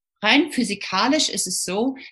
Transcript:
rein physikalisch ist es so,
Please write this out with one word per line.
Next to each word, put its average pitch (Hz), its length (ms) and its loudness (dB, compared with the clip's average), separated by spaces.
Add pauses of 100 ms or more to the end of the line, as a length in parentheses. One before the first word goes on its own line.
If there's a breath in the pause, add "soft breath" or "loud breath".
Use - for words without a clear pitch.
(220)
rein 269 300 4
physikalisch 208 800 0
ist - 180 -4
es 185 160 -4
so, 226 320 -2 (160 loud breath)